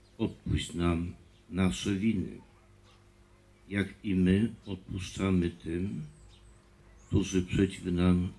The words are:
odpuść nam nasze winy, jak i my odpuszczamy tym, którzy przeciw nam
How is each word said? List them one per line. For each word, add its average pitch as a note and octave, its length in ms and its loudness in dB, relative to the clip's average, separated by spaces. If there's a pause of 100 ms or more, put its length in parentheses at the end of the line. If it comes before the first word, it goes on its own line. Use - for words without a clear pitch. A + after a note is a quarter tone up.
(180)
odpuść - 560 -4
nam F2 400 0 (360)
nasze F#2 440 0
winy, F#2+ 440 -2 (1300)
jak G2 200 0 (160)
i G2+ 100 0
my F#2+ 400 4 (120)
odpuszczamy F#2 840 -2
tym, F#2 520 -6 (1040)
którzy F#2+ 360 0
przeciw F#2+ 420 0
nam F2+ 540 2